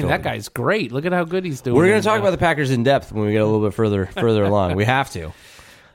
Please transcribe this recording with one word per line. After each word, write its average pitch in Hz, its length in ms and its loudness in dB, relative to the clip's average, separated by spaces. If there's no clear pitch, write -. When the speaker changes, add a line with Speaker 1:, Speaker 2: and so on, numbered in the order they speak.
Speaker 1:
mean? 131 60 0
That 160 120 0
Speaker 2:
Philbin. 156 40 -8
Speaker 1:
guy's 110 240 -6
great. 131 440 -2
Look 139 120 -4
at 180 80 -2
how 175 120 0
good 185 200 -4
he's 147 160 -6
doing. 123 160 0
Speaker 2:
We're 156 100 2
gonna 208 100 4
Speaker 1:
And, 214 80 0
Speaker 2:
talk 220 140 2
Speaker 1:
uh, - 20 -4
Speaker 2:
about 202 100 0
the 170 80 0
Packers 143 320 0
in 117 140 2
depth 135 280 2
when 107 140 -2
we 104 60 0
get 107 100 2
a - 20 2
little 107 220 2
bit 98 80 -4
further, 104 320 0
Speaker 1:
<laughs> - 80 -12
Speaker 2:
further 113 300 2
along. 98 320 2
We 101 80 0
have 131 280 0
to. 82 200 -10